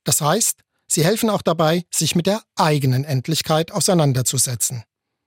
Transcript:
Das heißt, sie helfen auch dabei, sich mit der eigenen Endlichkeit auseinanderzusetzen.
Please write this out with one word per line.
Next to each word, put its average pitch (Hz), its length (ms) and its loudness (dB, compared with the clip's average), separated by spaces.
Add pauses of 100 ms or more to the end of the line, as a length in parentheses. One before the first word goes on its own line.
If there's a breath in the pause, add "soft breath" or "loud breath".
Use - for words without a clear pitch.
Das - 180 0
heißt, 165 400 0 (260)
sie - 160 0
helfen 220 260 2
auch 202 120 -2
dabei, 170 500 0
sich - 240 -2
mit 170 100 0
der 208 160 0 (140)
eigenen 139 480 2
Endlichkeit 156 680 -2
auseinanderzusetzen. 131 1120 0 (440)